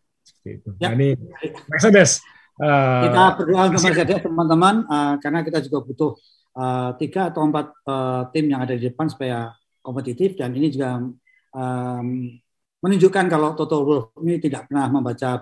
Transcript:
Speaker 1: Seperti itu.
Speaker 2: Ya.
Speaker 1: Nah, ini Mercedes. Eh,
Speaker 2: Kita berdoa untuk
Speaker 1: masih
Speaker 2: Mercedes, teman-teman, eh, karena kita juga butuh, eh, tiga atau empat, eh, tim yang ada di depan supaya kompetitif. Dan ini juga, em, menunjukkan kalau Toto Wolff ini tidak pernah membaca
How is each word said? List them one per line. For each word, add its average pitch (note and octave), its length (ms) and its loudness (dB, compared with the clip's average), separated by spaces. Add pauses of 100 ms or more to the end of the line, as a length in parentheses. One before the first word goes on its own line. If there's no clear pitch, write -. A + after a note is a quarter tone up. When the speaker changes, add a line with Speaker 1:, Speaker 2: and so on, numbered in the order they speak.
(200)
Speaker 1:
Seperti - 300 -20 (120)
itu. - 160 -16
Speaker 2:
Ya. B2 140 -2
Speaker 1:
Nah, A#2+ 80 0
ini C#3 100 4 (640)
Mercedes. F#3+ 480 6 (360)
Eh, C3+ 460 4 (100)
Speaker 2:
Kita F#3 240 6
berdoa F#3 320 2
untuk E3 160 2
Speaker 1:
masih F#3 80 2
Speaker 2:
Mercedes, E3+ 320 2
teman-teman, E3 520 4 (120)
eh, D3 320 0
karena D3+ 240 -2
kita D#3 160 -2
juga C3+ 240 -4
butuh, D3 280 -2 (440)
eh, B2+ 340 -4 (140)
tiga F#3 240 -2
atau E3 160 -4
empat, D3+ 220 0 (180)
eh, C3 380 -2 (100)
tim D#3 160 0
yang C3+ 160 0
ada B2+ 160 -4
di B2 80 -2
depan D3+ 240 -4
supaya A#2+ 400 -6 (320)
kompetitif. C3+ 560 -4
Dan B2 160 -4
ini D3 160 0
juga, B2+ 320 -4 (480)
em, B2 560 -6 (720)
menunjukkan F#3+ 480 2
kalau D#3 320 0
Toto D3+ 240 0
Wolff C#3 220 0 (180)
ini E3+ 160 0
tidak C#3 320 -6
pernah C#3 160 -2
membaca B2+ 540 -2